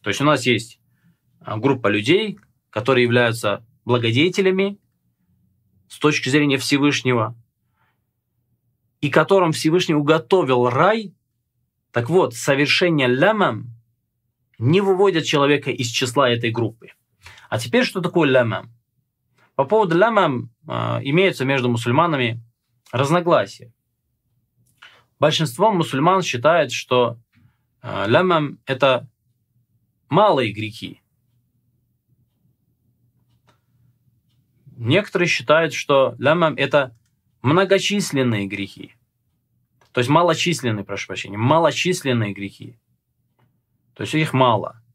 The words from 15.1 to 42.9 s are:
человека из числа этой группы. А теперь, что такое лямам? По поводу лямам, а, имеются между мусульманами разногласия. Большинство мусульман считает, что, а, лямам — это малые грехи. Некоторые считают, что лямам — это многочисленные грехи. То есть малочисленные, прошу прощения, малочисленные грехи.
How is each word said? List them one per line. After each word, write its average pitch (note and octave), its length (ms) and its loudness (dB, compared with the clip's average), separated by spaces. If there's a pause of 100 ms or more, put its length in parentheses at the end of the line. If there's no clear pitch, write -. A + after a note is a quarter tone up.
человека C#3+ 460 0
из A#2+ 180 -6
числа B2 400 0
этой A#2 220 -2
группы. A2+ 420 -6 (560)
А A2+ 100 -6
теперь, G3+ 260 0
что - 160 -6
такое E3 280 0
лямам? B2+ 440 0 (840)
По C#3 100 -2
поводу G3 320 2
лямам, F3 540 2 (160)
а, A#2 360 -4
имеются D#3+ 420 0
между C3 240 0
мусульманами A#2+ 720 0 (500)
разногласия. C#3 800 0 (1500)
Большинство D#3 540 0
мусульман E3+ 500 0
считает, C#3+ 480 0
что, A#2+ 480 -2 (600)
а, G2 260 -6
лямам — D#3 600 0
это C3 420 0 (1000)
малые D3 440 2
грехи. G#2 500 -12 (3750)
Некоторые E3+ 500 0
считают, D#3 480 0
что C3+ 460 0
лямам — D#3 360 2
это C3+ 400 -2 (460)
многочисленные E3 1040 0
грехи. G2 480 -12 (960)
То B2+ 100 -2
есть A#2 80 0
малочисленные, D3+ 760 0
прошу - 240 -10
прощения, G2 280 -12
малочисленные C#3 960 0
грехи. G2+ 460 -14 (1160)